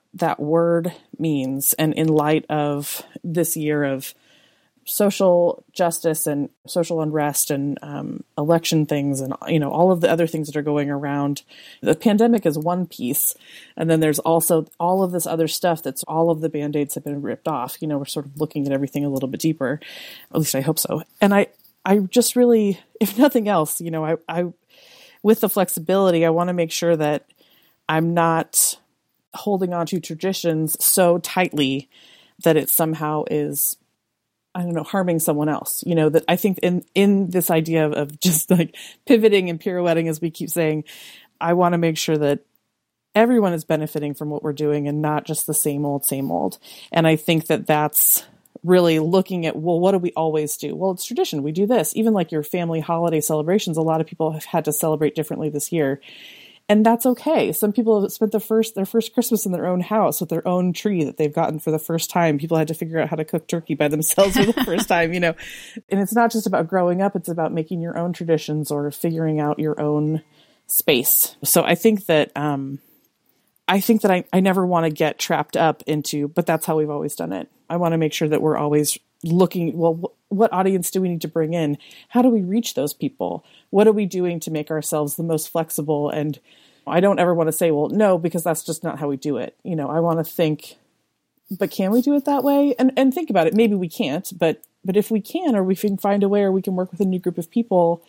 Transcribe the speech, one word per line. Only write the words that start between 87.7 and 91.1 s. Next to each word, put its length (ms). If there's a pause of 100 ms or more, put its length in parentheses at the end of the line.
"Well, 180
no, 280
because 260
that's 200
just 200
not 160
how 80
we 100
do 200
it." 260
You 120
know, 120
I 140
wanna 220
think, 520 (720)